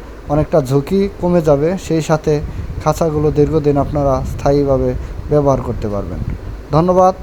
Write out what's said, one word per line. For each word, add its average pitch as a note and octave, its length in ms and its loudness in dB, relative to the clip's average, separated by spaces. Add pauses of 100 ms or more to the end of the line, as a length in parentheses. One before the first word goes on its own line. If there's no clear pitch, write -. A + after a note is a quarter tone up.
(300)
অনেকটা D3+ 320 2
ঝুঁকি C#3+ 480 0 (120)
কমে F3 200 2
যাবে, D3+ 280 2 (180)
সেই D#3+ 140 0
সাথে D#3 320 0 (500)
খাঁচাগুলো D3+ 480 0
দীর্ঘদিন D3 460 2
আপনারা C#3 360 0 (180)
স্থায়ীভাবে C#3 580 2 (400)
ব্যবহার C#3 320 2
করতে A#2+ 260 -6
পারবেন। F#2+ 320 -6 (520)
ধন্যবাদ, F3+ 520 4